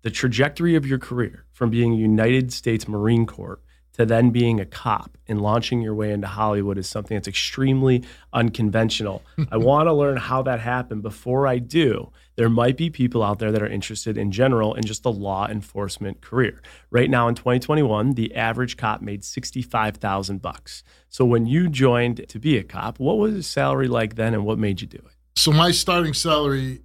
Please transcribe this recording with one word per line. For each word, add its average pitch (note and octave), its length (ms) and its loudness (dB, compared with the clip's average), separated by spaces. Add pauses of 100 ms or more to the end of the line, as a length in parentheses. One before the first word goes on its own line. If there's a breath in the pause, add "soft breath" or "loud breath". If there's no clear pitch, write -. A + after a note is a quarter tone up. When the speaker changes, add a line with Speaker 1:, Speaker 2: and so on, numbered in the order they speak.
Speaker 1:
the A2+ 100 -6
trajectory C#3+ 640 2
of C#3+ 100 2
your C3+ 120 0
career - 540 -6
from A#2+ 160 0
being A#2 240 2
a A2+ 40 2
United A2+ 580 2
States A2+ 340 -2
Marine A2 380 2
Corps F#2+ 320 -14 (360)
to A#2 100 2
then A2+ 240 4
being A#2 320 2
a F#2 60 -6
cop - 500 -4 (100)
and G#2 140 -2
launching A2+ 400 0
your A2 140 -4
way G#2+ 180 -2
into G2+ 140 -4
Hollywood G2+ 500 -2
is F#2+ 100 -6
something G#2+ 300 -8
that's F#2+ 100 -6
extremely C3 800 0 (300 loud breath)
unconventional. A2+ 880 0 (140)
Speaker 2:
<laughs> D3+ 140 -2
Speaker 1:
I A2+ 60 -2
wanna D3 380 4
learn C#3+ 240 2
how B2+ 240 -2
that B2 180 -2
happened. A#2+ 420 -6
Before B2 440 -2
I B2+ 120 2
do, B2 540 0 (240 soft breath)
there A#2 140 4
might A#2+ 260 4
be E3 140 -2
people A#2+ 320 0
out G#2 160 -2
there A2 120 -2
that G#2+ 120 0
are G#2 40 -2
interested G#2 520 -6
in G#2 120 -2
general A2+ 440 2
in A#2 100 -2
just G#2+ 180 -8
the B2+ 80 0
law G2+ 380 -4
enforcement G2+ 720 -8
career. - 400 -2 (300 loud breath)
Right B2 180 2
now B2 180 2
in A#2 80 0
twenty B2 240 0
twenty-one, B2+ 540 0
the A2+ 240 -4
average A#2 400 -2
cop G#2+ 240 -4
made G2+ 240 -10
sixty-five A2+ 720 -4
thousand G2 460 -4
bucks. - 420 -14 (240 soft breath)
So - 160 0
when A#2 220 4
you E3 240 2
joined A#2+ 580 2
to - 100 -14
be C3 200 2
a F#2+ 40 -2
cop, - 380 -8
what D3 160 2
was G#3+ 180 2
the F#3+ 80 -6
salary C3+ 460 0
like A2+ 260 -2
then A2+ 200 0
and G#2 100 -2
what A2 140 -2
made G2+ 240 -2
you - 40 -12
do - 120 -18
it? - 180 -20 (180)
Speaker 2:
So - 180 2
my E3 180 6
starting F3 420 0
salary C#3 720 0